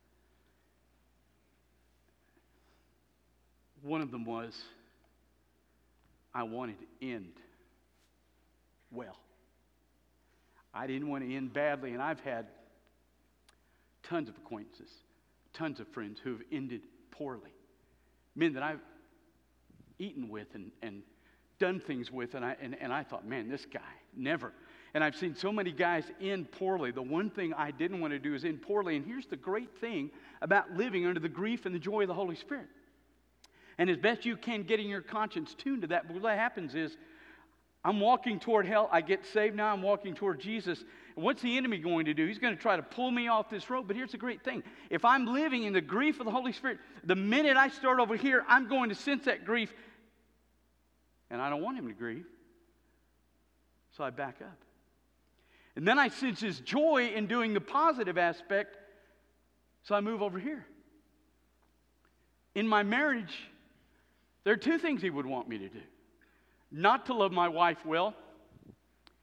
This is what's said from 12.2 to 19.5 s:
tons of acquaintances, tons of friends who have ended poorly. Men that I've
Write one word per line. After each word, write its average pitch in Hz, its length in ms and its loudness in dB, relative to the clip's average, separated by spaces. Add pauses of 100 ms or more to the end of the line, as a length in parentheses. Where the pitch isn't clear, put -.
tons 165 240 -4
of 104 100 -16
acquaintances, - 520 -14 (640)
tons 151 260 -6
of 110 80 -12
friends 107 340 -10
who 131 100 -6
have 113 100 -8 (100)
ended 135 300 -6 (300)
poorly. 131 420 -10 (840)
Men 156 180 4
that 131 100 -4
I've 151 180 -4 (1160)